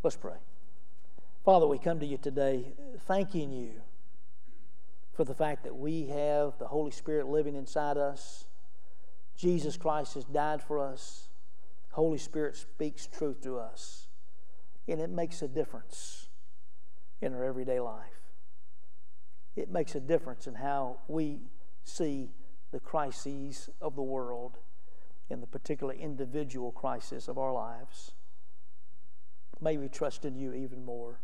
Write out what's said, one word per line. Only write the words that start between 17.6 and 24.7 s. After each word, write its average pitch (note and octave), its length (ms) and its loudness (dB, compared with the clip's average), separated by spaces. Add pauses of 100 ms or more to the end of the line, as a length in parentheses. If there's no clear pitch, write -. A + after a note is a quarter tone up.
life. A2 420 0 (1300)
It - 160 0
makes E3 240 2
a C#3+ 40 0
difference C3 460 2
in B2+ 80 -2
how C3+ 440 0 (100)
we D3+ 320 0 (440)
see C#3 460 0 (420)
the C3+ 80 0
crises C#3 880 0 (140)
of C#3+ 140 0
the C#3 80 0
world B2 560 0 (680)